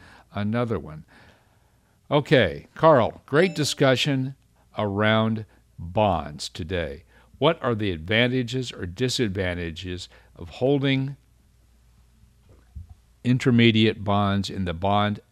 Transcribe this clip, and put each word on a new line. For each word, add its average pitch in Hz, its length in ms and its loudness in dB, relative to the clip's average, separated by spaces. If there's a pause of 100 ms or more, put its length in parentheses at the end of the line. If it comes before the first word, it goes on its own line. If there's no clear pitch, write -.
(340)
another 107 440 -4
one. 80 280 -14 (1040)
Okay, 127 640 2
Carl, 135 500 4
great 165 300 2
discussion 135 840 0 (420)
around 107 640 0 (340)
bonds 85 720 -2
today. 80 520 -6 (360)
What 131 240 0
are 120 120 0
the 104 160 -2
advantages 120 800 -2
or 95 160 -10
disadvantages 90 1200 -4 (280)
of 90 140 -16
holding 135 640 -2 (2000)
intermediate 117 800 4
bonds 101 460 0
in 95 160 -6
the 85 80 -4
bond 101 460 0 (120)